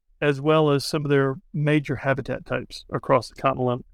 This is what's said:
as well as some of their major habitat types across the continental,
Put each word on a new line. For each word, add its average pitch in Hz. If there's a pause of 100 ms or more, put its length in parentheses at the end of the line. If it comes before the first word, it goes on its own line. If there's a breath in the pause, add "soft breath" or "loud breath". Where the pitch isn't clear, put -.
(220)
as 147
well 156
as 143
some 151
of 143
their 139 (180)
major 147
habitat 135
types -
across -
the -
continental, 127